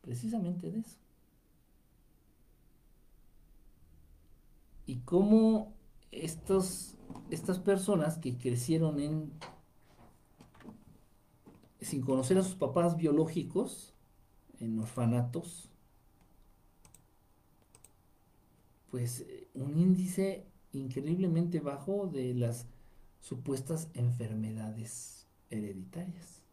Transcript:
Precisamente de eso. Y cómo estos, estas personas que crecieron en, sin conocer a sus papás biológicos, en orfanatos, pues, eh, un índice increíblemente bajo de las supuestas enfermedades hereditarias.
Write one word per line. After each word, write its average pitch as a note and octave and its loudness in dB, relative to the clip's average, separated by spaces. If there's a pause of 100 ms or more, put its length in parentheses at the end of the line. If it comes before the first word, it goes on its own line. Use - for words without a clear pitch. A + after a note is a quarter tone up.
Precisamente F3+ -4
de A3 -4
eso. - -10 (4000)
Y C3 -4
cómo G#3+ 6 (380)
estos, - 0 (320)
estas F3+ -2
personas F#3+ 2
que B2 -4
crecieron D3+ 2
en, D3+ -2 (2500)
sin C#3 -4
conocer C3 4
a F#3+ 4
sus - -4
papás E3+ 2
biológicos, D#3+ 0 (640)
en A2+ -2
orfanatos, A#2+ 0 (3250)
pues, B2 -4
eh, - -14
un C#3+ -2
índice F#3 4 (280)
increíblemente D#3+ 0
bajo E3+ -2
de C3 -2
las A#2+ 0 (540)
supuestas C3+ -6
enfermedades A2 -4 (220)
hereditarias. G#2+ -8